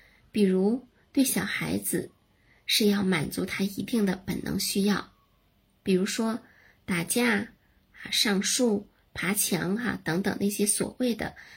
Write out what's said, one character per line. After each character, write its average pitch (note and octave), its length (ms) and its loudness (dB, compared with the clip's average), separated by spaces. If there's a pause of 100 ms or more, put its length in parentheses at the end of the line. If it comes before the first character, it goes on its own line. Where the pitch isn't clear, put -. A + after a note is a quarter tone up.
(320)
比 G#3+ 100 4
如 G3 440 4 (240)
对 C4+ 140 4
小 G3+ 200 0
孩 E3+ 320 -4
子 - 360 -4 (520)
是 - 220 2
要 G3+ 160 4
满 F3+ 260 2
足 F3+ 160 -4
他 G3 200 -4
一 - 180 -6
定 G#3+ 240 0
的 F#3 80 0
本 - 300 -8
能 - 160 -2
需 G3 240 0
要， G3+ 260 0 (720)
比 G3 100 0
如 F#3 140 4
说 A3+ 340 -2 (440)
打 F3 180 -2
架 A3+ 460 0 (560)
啊、 - 80 -8
上 G3 280 2
树、 G#3 480 0 (240)
爬 F#3 220 -2
墙 F3 420 0
哈、 A#3 280 -4
等 E3+ 180 0
等 F#3+ 160 0
那 G3+ 100 0
些 G3+ 160 0
所 G#3 360 -2
谓 A#3+ 160 0
的 - 180 -6 (220)